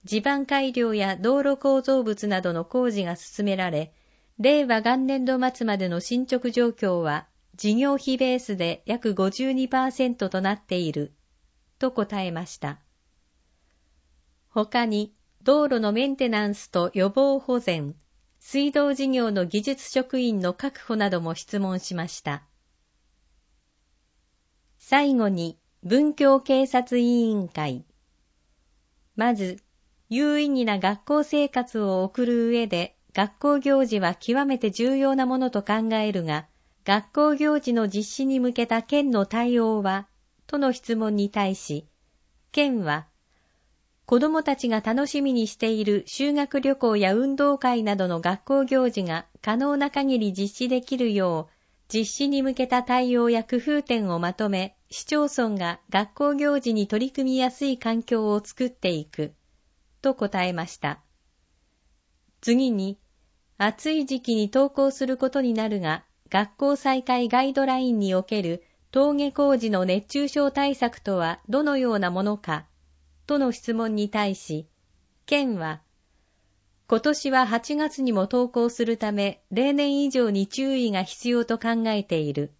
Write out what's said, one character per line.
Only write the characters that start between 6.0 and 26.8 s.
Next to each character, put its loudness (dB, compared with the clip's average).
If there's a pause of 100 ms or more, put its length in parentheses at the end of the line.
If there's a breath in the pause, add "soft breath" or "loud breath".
捗 -2
状 2
況 -2
は、 -2 (280)
事 0
業 2
費 -2
ベ 0
ー -2
ス -6
で -4
約 -2
五 2
十 -4
二 -2
パ 0
ー -2
セ 0
ン -2
ト -4
と -2
な 0
っ -8
て -4
い -2
る、 -6 (640)
と -2
答 -4
え -6
ま -8
し -18
た。 -8 (1700)
他 0
に、 -2 (300)
道 6
路 0
の 0
メ 0
ン -2
テ 0
ナ 0
ン -2
ス -20
と 0
予 2
防 4
保 -2
全、 -4 (460)
水 -2
道 2
事 -2
業 0
の 0
技 -2
術 -6
職 -2
員 0
の 0
確 -6
保 -6
な 0
ど 0
も -4
質 -8
問 -2
し -10
ま -6
し -16
た。 -6 (2250)
最 2
後 4
に、 -2 (260)
文 4
教 6
警 2
察 0